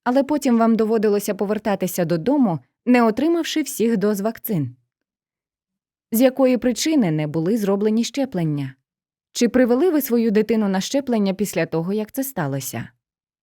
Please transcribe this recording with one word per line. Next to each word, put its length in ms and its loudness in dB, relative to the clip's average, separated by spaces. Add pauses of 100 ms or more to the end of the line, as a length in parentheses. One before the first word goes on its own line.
але 180 2
потім 360 0
вам 180 2
доводилося 580 0
повертатися 720 -2
додому, 540 0 (280)
не 160 4
отримавши 600 0
всіх 340 -2
доз 240 -2
вакцин? 560 -4 (1400)
З 80 0
якої 360 4
причини 540 0
не 160 0
були 300 0
зроблені 480 0
щеплення? 720 -4 (580)
Чи 160 2
привели 420 2
ви 100 2
свою 300 0
дитину 380 2
на 120 0
щеплення 540 -2
після 320 -2
того, 260 -4
як 200 -6
це 120 -6
сталося? 640 -6 (540)